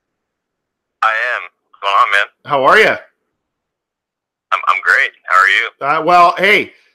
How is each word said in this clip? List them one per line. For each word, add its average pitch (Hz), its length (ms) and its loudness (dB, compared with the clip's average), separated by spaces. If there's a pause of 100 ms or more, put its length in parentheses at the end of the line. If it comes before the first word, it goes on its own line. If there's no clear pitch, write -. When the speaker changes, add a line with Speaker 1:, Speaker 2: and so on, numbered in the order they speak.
(1040)
Speaker 1:
I 110 100 0 (220)
am. 101 60 -8 (280)
What's - 140 -20
going 98 100 -2
on, 110 180 0
man? 101 140 0 (200)
Speaker 2:
How 135 180 -2
are 175 160 4
you? 196 100 2 (1600)
Speaker 1:
I'm, 95 160 -4
I'm 98 140 0
great. 117 300 0 (140)
How 92 120 -2
are 95 100 4
you? 107 220 0 (100)
Speaker 2:
Uh, 151 240 -2
well, 170 340 4
hey, 180 360 -2 (220)